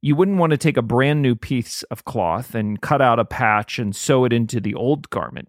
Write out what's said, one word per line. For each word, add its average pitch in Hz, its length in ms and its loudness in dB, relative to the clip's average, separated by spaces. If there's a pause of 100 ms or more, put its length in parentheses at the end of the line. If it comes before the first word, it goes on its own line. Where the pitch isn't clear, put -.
you 147 120 2
wouldn't 190 220 2
want 170 140 4
to 147 80 2
take 151 180 0
a 127 60 2
brand 135 400 2
new 127 120 4
piece - 500 -6
of - 200 -12
cloth 98 500 -4
and 107 280 -4
cut 143 180 2
out 120 180 4
a 113 60 2
patch 107 540 0
and 101 180 -4
sew 131 300 2
it 117 80 2
into 117 260 0
the 101 140 -4
old 147 340 -2
garment, - 400 -8